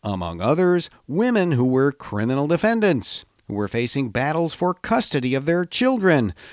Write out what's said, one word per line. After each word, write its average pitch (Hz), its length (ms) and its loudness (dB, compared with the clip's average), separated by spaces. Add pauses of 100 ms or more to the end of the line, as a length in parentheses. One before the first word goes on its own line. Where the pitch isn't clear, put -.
among 87 400 -6
others, 170 480 2 (180)
women 196 440 0
who 127 140 2
were 131 260 2
criminal 127 560 -2
defendants, 185 800 0 (220)
who - 60 -8
were 101 140 -2
facing 120 420 -2
battles 151 460 -2
for 180 180 0
custody 139 600 -2
of 139 100 -4
their 175 200 0
children, 185 680 2 (200)